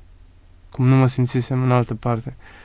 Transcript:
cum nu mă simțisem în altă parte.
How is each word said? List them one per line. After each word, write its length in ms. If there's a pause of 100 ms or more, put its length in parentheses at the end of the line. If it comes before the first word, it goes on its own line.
(720)
cum 160
nu 80
mă 120
simțisem 560
în 80
altă 220
parte. 420 (300)